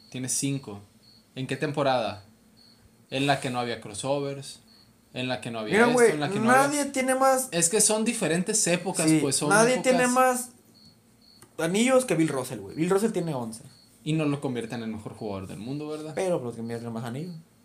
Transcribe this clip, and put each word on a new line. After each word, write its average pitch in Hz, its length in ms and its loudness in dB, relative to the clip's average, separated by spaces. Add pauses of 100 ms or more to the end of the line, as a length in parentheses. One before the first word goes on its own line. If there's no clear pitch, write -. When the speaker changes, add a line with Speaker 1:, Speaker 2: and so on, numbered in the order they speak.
Speaker 1:
Tiene 127 200 -8
cinco. 135 520 -4 (540)
¿En 131 120 -6
qué 135 80 -4
temporada? 131 680 0 (840)
En 135 180 -2
la 139 120 2
que 139 100 -4
no 123 120 -4
había 117 180 -4
crossovers, 139 800 -6 (540)
en 127 160 -6
la 127 100 -4
que 123 120 -10
no 113 80 -8
había 107 140 -4
Speaker 2:
Mira, 220 120 6
Speaker 1:
esto, 247 80 4
Speaker 2:
güey, 240 180 6
Speaker 1:
en 151 80 -2
la 147 100 -2
que 202 120 -2
no 220 60 2
Speaker 2:
nadie 285 340 4
Speaker 1:
había 277 100 -2
Speaker 2:
tiene 262 240 0
más. 262 360 4
Speaker 1:
Es 170 180 2
que 214 100 2
son 220 240 2
diferentes 196 640 0
épocas, 170 420 0
Speaker 2:
Sí, 156 120 6
Speaker 1:
pues, 139 160 0
son 151 120 -2
Speaker 2:
nadie 220 260 6
Speaker 1:
épocas 175 80 -2 (100)
Speaker 2:
tiene 247 140 4
más 247 420 2 (1080)
anillos 233 460 4
que 185 120 0
Bill 160 120 4
Russell, 127 320 -6
güey. - 160 -14
Bill 165 140 0
Russell 196 220 2
tiene 165 220 -2
once. 117 300 -8 (400)
Speaker 1:
Y 156 100 -2
no 160 120 2
lo 143 160 -2
convierte 120 340 -4
en 117 80 -8
el 113 60 -6
mejor 98 260 -10
jugador 98 320 -8
del 90 120 -12
mundo, 143 280 -8
¿verdad? 151 260 -10
Speaker 2:
Pero, 175 300 0
pues, 117 140 -8
que 117 40 -10
tiene 117 280 -8
más 113 160 -8
anillos. 151 300 -10 (300)